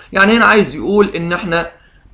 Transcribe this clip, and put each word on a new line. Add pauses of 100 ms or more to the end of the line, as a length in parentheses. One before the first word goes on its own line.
(120)
يعني
هنا
عايز
يقول
ان
احنا، (420)